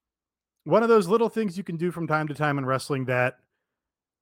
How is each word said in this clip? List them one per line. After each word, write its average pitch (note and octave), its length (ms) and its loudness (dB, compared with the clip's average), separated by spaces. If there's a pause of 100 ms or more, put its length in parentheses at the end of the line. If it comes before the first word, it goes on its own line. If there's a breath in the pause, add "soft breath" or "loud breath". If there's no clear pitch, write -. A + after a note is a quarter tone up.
(640)
one G3 200 4
of A#3 60 2
those G#3+ 180 6
little A3 220 2
things G#3 280 -4
you G3 60 -8
can E3+ 140 -8
do E3+ 140 -2
from E3 160 -8
time D#3 200 0
to D3 60 -6
time D3 240 0
in C3+ 80 -4
wrestling C3 400 -2
that B2 340 0 (840)